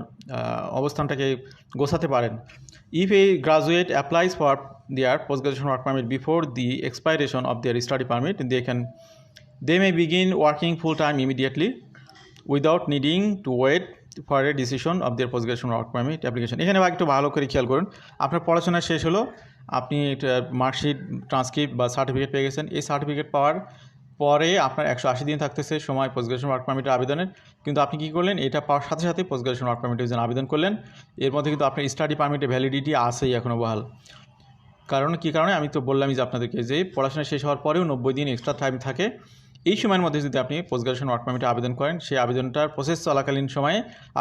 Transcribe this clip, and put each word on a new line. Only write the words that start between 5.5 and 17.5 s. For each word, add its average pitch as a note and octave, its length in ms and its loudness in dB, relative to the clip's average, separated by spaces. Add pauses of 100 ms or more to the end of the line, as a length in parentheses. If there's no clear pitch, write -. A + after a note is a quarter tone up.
work C3 160 -2
permit C3+ 180 0 (100)
before D#3 260 0 (160)
the B2 120 0 (200)
expiration D3 520 0 (100)
of A#2+ 120 -2
their B2 120 0 (120)
study C3 240 -2
permit, C3 240 0 (160)
they B2+ 160 2
can, B2 120 -2 (880)
they E3 160 4
may F#3+ 100 4 (100)
begin F3+ 240 2 (180)
working D3+ 360 2
full D#3+ 220 0
time D3 220 2
immediately C3+ 420 0 (880)
without D#3 280 4 (120)
needing D3 280 2 (240)
to C3+ 60 -2 (120)
wait D#3 200 4 (460)
for C#3 100 4 (120)
a - 100 -4
decision C3+ 340 -2 (120)
of B2 100 0
their B2 160 0
post A#2+ 140 -2
graduation B2 280 -4
work A#2 200 -4
permit C3+ 240 -2 (100)
application। A#2 340 -4
এখানে F#3+ 140 4 (140)
একটু F3 120 -2 (120)
ভালো C#3 180 4
করে D3 200 0